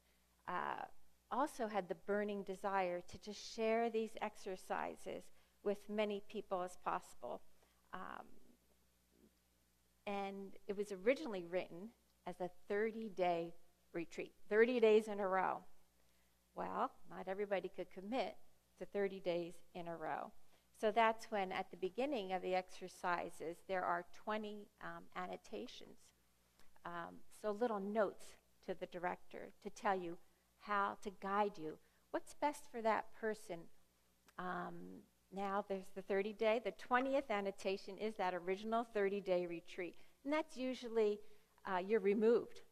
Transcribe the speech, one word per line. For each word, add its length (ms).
uh, 380
also 380
had 220
the 60
burning 480
desire 640
to 80
just 380
share 340
these 220
exercises 1040
with 160
many 400
people 320
as 240
possible. 560
Um, 320
and 500
it 100
was 140
originally 580
written 400
as 120
a 100
thirty-day 840
retreat, 400
thirty 320
days 280
in 120
a 80
row. 300
Well, 360
not 180
everybody 480
could 160
commit 440
to 60
thirty 340
days 360
in 140
a 100
row. 340
So 120
that's 400
when, 200
at 200
the 60
beginning 560
of 80
the 140
exercises, 1040
there 160
are 220
twenty, 440
um, 220
annotations, 800
um, 300
so 100
little 280
notes 460
to 120
the 80
director 640
to 60
tell 260
you 220
how 440
to 80
guide 360
you, 200
what's 240
best 360
for 100
that 240
person. 400
Um, 640
now 320
there's 280
the 60
thirty 320
day. 300
The 80
twentieth 580
annotation 680
is 180
that 180
original 600
thirty-day 540
retreat. 480
And 80
that's 240
usually, 640
uh, 200
you're 140
removed. 600